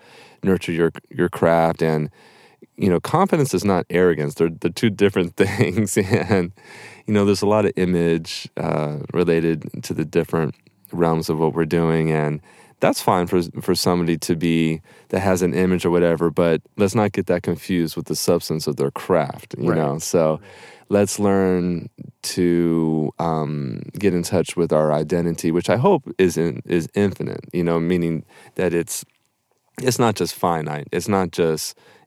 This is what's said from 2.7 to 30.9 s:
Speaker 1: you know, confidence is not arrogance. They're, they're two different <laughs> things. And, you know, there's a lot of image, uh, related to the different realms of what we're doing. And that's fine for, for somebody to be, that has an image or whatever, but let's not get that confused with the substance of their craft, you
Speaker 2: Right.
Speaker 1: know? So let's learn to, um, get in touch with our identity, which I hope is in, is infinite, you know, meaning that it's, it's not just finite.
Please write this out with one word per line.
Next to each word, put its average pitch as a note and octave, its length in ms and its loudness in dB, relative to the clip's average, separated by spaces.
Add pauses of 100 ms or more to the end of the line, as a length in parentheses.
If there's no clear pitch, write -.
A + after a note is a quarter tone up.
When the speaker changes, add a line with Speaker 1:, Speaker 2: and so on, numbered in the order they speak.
Speaker 1:
you G2 140 0
know, E2+ 100 2
confidence E3 540 0
is F#2 100 0
not F#2+ 260 2
arrogance. E2 440 2
They're, E2 160 0
they're F2 200 -2
two A2 200 0
different F#2+ 460 0
<laughs> - 60 4
things. G2+ 540 0
And, F#2+ 560 0 (540)
you G#2+ 80 0
know, G2+ 100 4
there's G2+ 180 2
a G2+ 40 0
lot G#2 180 4
of F#2 120 2
image, E2+ 800 0
uh, D2+ 420 -2 (140)
related E2 720 0
to E2+ 100 -6
the E2 100 -2
different D#2+ 500 -2 (380)
realms E2 380 0
of D#2+ 80 0
what D#2+ 160 0
we're E2 100 0
doing. D#2+ 480 0
And D2+ 280 -2 (400)
that's - 200 2
fine F#2 260 2
for, F2+ 140 2 (220)
for F#2 120 0
somebody F2 440 0
to E2+ 180 -2
be, D#2+ 460 0 (260)
that F#2+ 120 0
has F#2 220 2
an E2+ 120 0
image F2+ 320 0
or F2 40 2
whatever, E2+ 400 2
but E2 300 2 (160)
let's G2 180 0
not G#2 180 2
get F#2+ 140 -4
that F2+ 160 0
confused E2+ 540 -2
with E2+ 100 -8
the D#2+ 100 -4
substance E2 500 -2
of C#2+ 100 -4
their C#2 140 -2
craft, - 680 -2
you - 120 -2
Speaker 2:
Right. - 80 2
Speaker 1:
know? D2 200 -2
So D#2 400 0 (520)
let's G2+ 280 0
learn F#2 720 0 (340)
to, E2 960 0
um, D2 640 -4 (160)
get F#2+ 140 2
in F2 100 0
touch E2+ 340 -2
with E2 160 0
our D#2 200 4
identity, E2 580 0
which F2 200 0
I G2+ 60 4
hope D#3 260 2 (160)
is F2+ 180 2
in, D#2+ 300 -2
is E2 280 0
infinite, F#2+ 460 -2 (140)
you F2 100 0
know, E2+ 160 2
meaning E2 440 0 (320)
that F2 180 0
it's, - 300 -4 (760)
it's B2+ 180 0
not A#2 160 2
just - 200 -4
finite. D2+ 580 -4